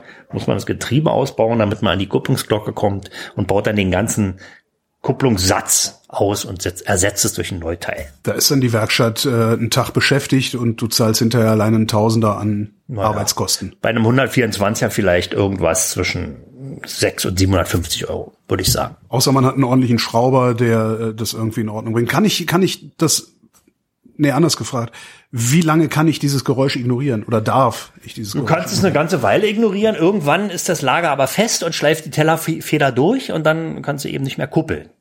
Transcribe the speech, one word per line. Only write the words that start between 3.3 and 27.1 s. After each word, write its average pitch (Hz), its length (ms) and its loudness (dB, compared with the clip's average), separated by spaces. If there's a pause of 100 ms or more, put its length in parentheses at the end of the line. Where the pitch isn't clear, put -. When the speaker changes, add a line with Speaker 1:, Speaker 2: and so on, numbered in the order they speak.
Speaker 1:
und 98 140 -2
baut 101 180 0
dann 107 100 0
den 95 140 2
ganzen 98 480 0 (640)
Kupplungssatz 101 1040 0
aus 101 360 -2
und 92 180 -10
setzt, - 240 -8
ersetzt 101 380 0
es 110 100 -2
durch 87 180 -6
ein 92 60 -6
Neuteil. 82 500 -8 (140)
Speaker 2:
Da 113 100 -2
ist - 180 0
dann 139 100 2
die 127 120 2
Werkstatt, 110 540 0
äh, - 20 0
einen 113 420 2
Tag 117 220 0
beschäftigt 135 640 0
und 117 260 -2
du 120 60 -2
zahlst 110 340 2
hinterher 113 300 4
alleine 110 260 4
einen 110 100 2
Tausender 110 520 2
an 104 340 -2 (160)
Speaker 1:
Naja, 107 220 -2
Speaker 2:
Arbeitskosten. 98 720 -4
Speaker 1:
bei - 80 2
einem 113 160 2
hundertvierundzwanziger 110 840 2
vielleicht 90 440 2
irgendwas 92 560 0
zwischen 127 960 -8
sechs - 400 -4
und 92 120 -2
siebenhundertfünfzig 90 680 0
Euro, - 240 -8 (160)
würde 98 140 -2
ich - 100 0
sagen. - 240 -4 (120)
Speaker 2:
Außer 127 240 0
man 135 120 4
hat 131 100 2
einen 135 100 2
ordentlichen 120 340 4
Schrauber, 123 560 2
der, 113 440 2 (120)
äh, 107 40 -8
das 110 200 -6
irgendwie 113 260 -4
in 107 80 -4
Ordnung 110 260 -6
bringt. 117 140 2
Kann 165 160 2
ich, - 240 0
kann 175 140 2
ich - 340 -2
das, - 400 0 (800)
nee, 143 160 2
anders 147 240 4
gefragt, 117 360 -6 (380)
wie 123 300 2
lange 156 280 4
kann 156 200 2
ich 131 100 0
dieses 139 260 -2
Geräusch 131 320 0
ignorieren 123 480 -2